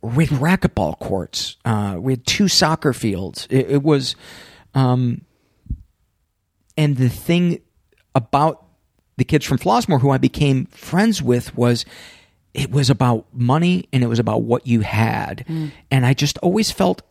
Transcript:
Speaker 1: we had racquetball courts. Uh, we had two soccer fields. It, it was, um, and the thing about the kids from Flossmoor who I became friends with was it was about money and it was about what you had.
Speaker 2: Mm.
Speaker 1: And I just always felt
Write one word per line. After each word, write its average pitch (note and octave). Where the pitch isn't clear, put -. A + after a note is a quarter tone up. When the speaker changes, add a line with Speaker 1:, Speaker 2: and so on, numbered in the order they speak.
Speaker 1:
we B2+
had C#3+
racquetball C#3
courts. -
Uh, G#2
we B2+
had A#2+
two -
soccer D#3+
fields. G2
It, C3
it C#3+
was, C#3
um, B2+
and D3
the B2+
thing E3+
about C#3
the B2+
kids D#3
from C3+
Flossmoor G3
who C#3
I C3+
became C3+
friends G3+
with A#2+
was A#2+
it C#3
was C3+
about A#2+
money E3
and B2+
it A#2+
was A#2
about A2+
what A#2+
you A#2
had. A2
Speaker 2:
Mm. D#3
Speaker 1:
And C3
I C3+
just -
always G3+
felt F#3